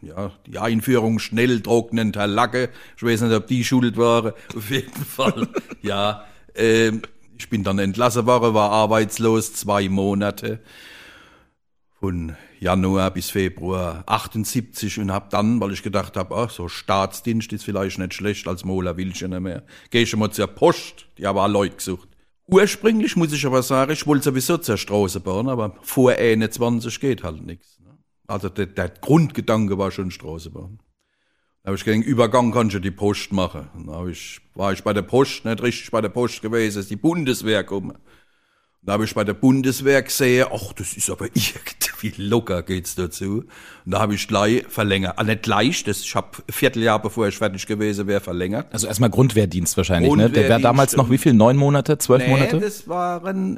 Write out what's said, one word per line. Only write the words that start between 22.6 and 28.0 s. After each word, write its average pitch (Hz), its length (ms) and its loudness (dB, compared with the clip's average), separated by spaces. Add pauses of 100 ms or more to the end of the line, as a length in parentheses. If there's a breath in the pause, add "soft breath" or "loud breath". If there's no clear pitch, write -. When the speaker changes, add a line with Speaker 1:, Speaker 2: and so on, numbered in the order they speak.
Speaker 1:
muss 165 160 2
ich 143 140 -2
aber 127 160 2
sagen, 135 300 0
ich - 160 -6
wollte 147 160 2
sowieso 131 340 0
zur 117 180 -2
Straßenbahn, 98 760 -2
aber 110 340 -4
vor 123 300 4
einundzwanzig 113 880 0
geht 127 240 -2
halt 80 220 -10
nix, - 340 -18
ne? - 160 -20 (300)